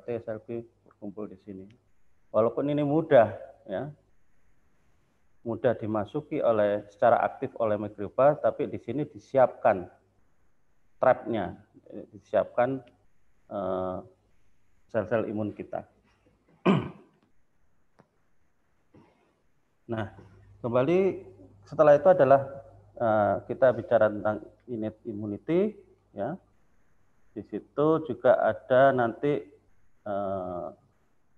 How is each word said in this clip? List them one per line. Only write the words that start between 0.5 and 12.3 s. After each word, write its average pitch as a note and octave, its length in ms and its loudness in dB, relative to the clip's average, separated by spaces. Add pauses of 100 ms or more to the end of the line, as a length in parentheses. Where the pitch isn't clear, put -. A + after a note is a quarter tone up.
berkumpul G2+ 480 -14
di F#2+ 100 -20
sini. F#2+ 220 -16 (640)
Walaupun A2+ 400 0
ini D3 160 -2
mudah, C#3+ 480 4 (320)
ya, G#2+ 240 -8 (1500)
mudah A2+ 320 -2
dimasuki G#2+ 720 -6
oleh, G#2 480 2
secara A#2 320 2
aktif - 320 -6
oleh G#2 240 -2
mikroba, G#2 560 0
tapi A2+ 320 -2
di G#2 80 -10
sini C#3 320 -8
disiapkan A2 800 0 (1120)
trap-nya, A2+ 560 0 (560)
disiapkan, A#2+ 720 -2 (640)